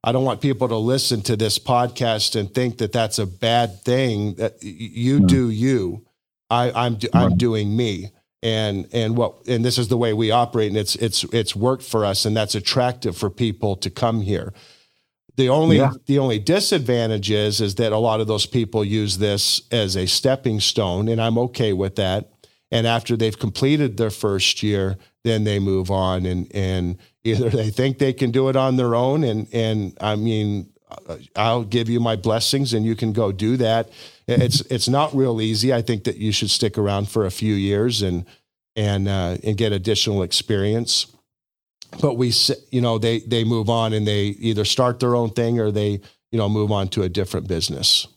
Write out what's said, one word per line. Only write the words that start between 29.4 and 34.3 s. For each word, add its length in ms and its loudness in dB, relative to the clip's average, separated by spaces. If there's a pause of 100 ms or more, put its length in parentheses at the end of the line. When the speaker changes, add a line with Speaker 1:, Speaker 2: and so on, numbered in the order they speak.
Speaker 1:
and 480 -2
I 140 0
mean, 560 -2 (380)
uh, 80 -8 (180)
I'll 300 2
give 240 0
you 100 2
my 160 2
blessings 580 0
and 140 2
you 80 2
can 180 -2
go 200 0
do 240 0
that. 340 0 (380)
It's, 340 2